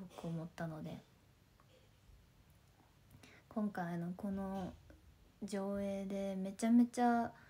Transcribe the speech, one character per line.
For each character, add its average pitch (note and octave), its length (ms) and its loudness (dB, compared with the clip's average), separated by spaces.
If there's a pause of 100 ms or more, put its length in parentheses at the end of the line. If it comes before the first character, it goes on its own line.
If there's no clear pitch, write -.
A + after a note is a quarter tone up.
(220)
く E3+ 60 -6
思 E3 160 -4
っ - 100 -8
た E3 140 -6
の D#3 160 -8
で、 - 180 -10 (2500)
今 G#3 220 -2
回 F3 280 -4
の E3+ 180 -4
こ G3+ 140 -4
の F#3+ 420 -4 (680)
上 G3+ 380 -2
映 G3 260 -2
で G3 300 -2
め F#3+ 160 -2
ち A3+ 160 0
ゃ - 20 6
め A#3+ 160 10
ち A#3+ 160 0
ゃ、 A#3 300 4 (180)